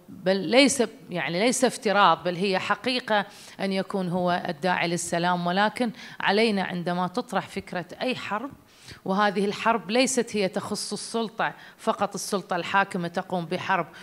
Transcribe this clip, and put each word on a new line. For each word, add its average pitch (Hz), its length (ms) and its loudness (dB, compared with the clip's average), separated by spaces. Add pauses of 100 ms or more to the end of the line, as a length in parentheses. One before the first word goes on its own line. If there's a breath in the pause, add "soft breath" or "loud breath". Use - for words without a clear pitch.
بل 190 280 0
ليس، 233 460 4 (280)
يعني 170 300 -2
ليس 233 240 4
افتراض، 190 600 4
بل 180 100 0
هي 185 240 0
حقيقة 220 680 0 (340 loud breath)
أن 196 120 -2
يكون 190 360 -2
هو 180 400 0
الداعي 170 400 0
للسلام. 175 580 0
ولكن 214 440 0 (300 loud breath)
علينا 202 420 2
عندما 175 440 -2
تطرح 190 420 -4
فكرة 180 360 -8 (160)
أي 254 160 -2
حرب، 226 340 -6 (540 loud breath)
وهذه 196 400 2
الحرب 208 460 0
ليست 240 460 2
هي 196 120 2
تخص - 440 -6
السلطة 196 600 -4 (260 loud breath)
فقط، 208 360 -2
السلطة 185 420 -4
الحاكمة 185 520 0
تقوم 180 380 -4
بحرب، 175 400 -2 (160 loud breath)